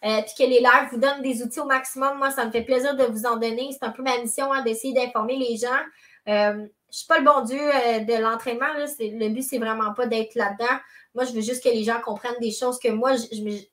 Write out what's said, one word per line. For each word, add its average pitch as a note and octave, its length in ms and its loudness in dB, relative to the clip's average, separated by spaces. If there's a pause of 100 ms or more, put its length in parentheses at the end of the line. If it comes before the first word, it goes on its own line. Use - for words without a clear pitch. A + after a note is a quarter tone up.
euh, A3 160 2
puis - 160 -8
que B3+ 120 6
les B3 100 8
lives B3+ 320 6
vous B3 60 -6
donnent C#4 240 2
des B3 220 -2
outils A#3+ 160 -6
au D4 60 -4
maximum. C4+ 520 -2
Moi, C#4 140 0
ça C4 140 -2
me A3 60 -6
fait A#3 100 0
plaisir C4 340 0
de C4 80 4
vous A3 220 -2
en A#3 100 2
donner. A3+ 380 -4
C'est - 120 -8
un A3 60 -4
peu B3+ 100 -12
ma C4 160 0
mission, C4+ 360 -2
hein, C4+ 80 0
d'essayer A#3 320 -2
d'informer A#3+ 420 0
les A#3+ 220 -2
gens. A#3+ 100 -2 (640)
Euh, G#3 360 2 (240)
je - 100 -14
suis - 80 -14
pas D#4+ 120 4
le C4+ 60 4
bon C#4+ 160 8
Dieu, B3 180 -4
euh, B3+ 400 2
de G#3+ 140 0
l'entraînement, A#3 640 0
là. D4 100 -4
C'est, A#3 220 -6
le A3 180 -4
but, A3+ 160 -2
c'est C4 140 -4
vraiment A3 360 -2
pas B3 120 0
d'être A3 300 -2
là-dedans. A#3 440 0 (360)
Moi, B3+ 100 0
je A#3+ 80 -8
veux A3 80 -2
juste B3 200 -4
que C4+ 80 4
les A3+ 140 2
gens A3+ 160 0
comprennent A#3+ 400 -6
des A#3 120 -2
choses B3 280 -2
que - 80 0
moi, A#3 280 2
j-, A3+ 160 -4
je G#3+ 100 -8
me G#3 160 -4 (160)